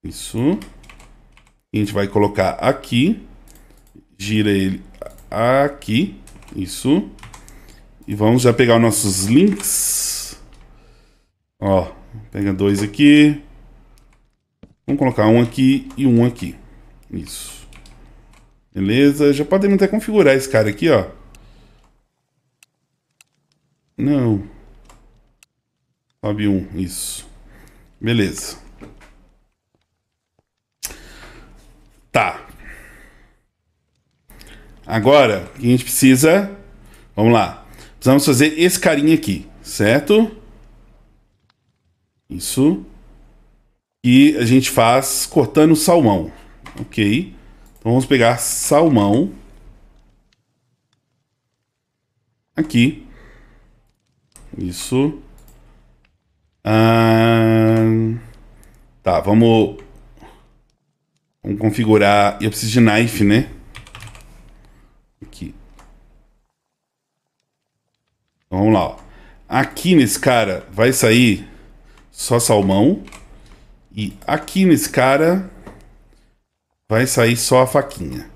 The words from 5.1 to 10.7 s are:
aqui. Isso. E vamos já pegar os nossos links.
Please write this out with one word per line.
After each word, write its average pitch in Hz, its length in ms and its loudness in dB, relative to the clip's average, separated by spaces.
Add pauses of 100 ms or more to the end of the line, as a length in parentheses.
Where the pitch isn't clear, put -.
aqui. 135 920 -2 (360)
Isso. 131 540 -4 (1000)
E 107 80 -8
vamos 113 280 2
já 120 100 4
pegar 120 220 2
os 117 60 4
nossos 101 440 -2
links. - 1160 -2 (1160)